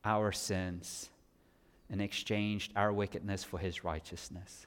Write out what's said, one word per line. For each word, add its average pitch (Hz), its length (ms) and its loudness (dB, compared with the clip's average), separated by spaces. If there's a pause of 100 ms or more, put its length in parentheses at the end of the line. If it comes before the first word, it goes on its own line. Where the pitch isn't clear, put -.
our 107 280 4
sins 92 760 -2 (800)
and 98 120 0
exchanged 104 720 0
our 104 160 6
wickedness 98 500 0
for - 160 -6
His 87 240 -2
righteousness. 87 840 -6